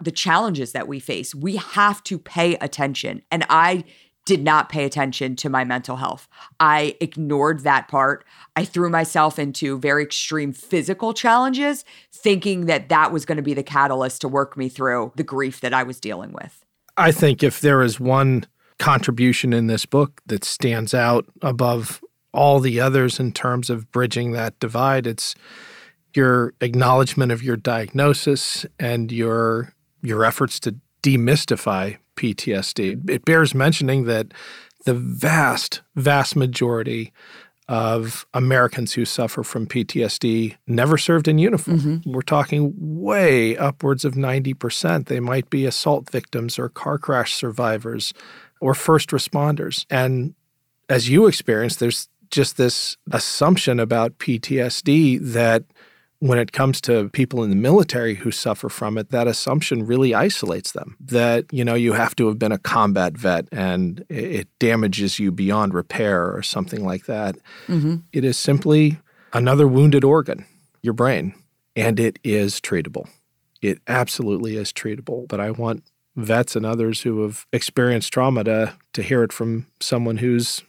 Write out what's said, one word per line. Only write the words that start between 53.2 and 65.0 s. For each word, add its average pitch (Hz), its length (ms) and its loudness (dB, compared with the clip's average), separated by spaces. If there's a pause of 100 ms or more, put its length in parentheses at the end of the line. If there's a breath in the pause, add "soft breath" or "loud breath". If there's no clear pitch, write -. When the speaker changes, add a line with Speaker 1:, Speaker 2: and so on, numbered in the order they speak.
Speaker 2:
about 117 380 0
P 120 200 -2
T 131 220 -4
S 123 200 -4
D 139 380 4
that 117 460 2 (560 soft breath)
when 127 180 2
it 113 140 -2
comes 135 280 0
to 110 300 0
people 123 340 -2
in 104 60 0
the 98 60 2
military 123 580 2
who 113 160 -6
suffer 107 400 -4
from 107 260 -6
it, 110 140 -6
that 120 160 0
assumption 127 580 -2
really 120 300 2
isolates 104 580 -2
them, - 260 -12
that, 120 540 2
you 127 100 -2
know, 117 120 0
you 120 180 2
have 110 240 0
to 117 120 4
have 107 100 -2
been 110 140 0
a 104 40 0
combat 98 560 2
vet 85 400 0
and 92 560 -4
i-, 165 60 -10
it 107 340 -6 (100)
damages 107 600 0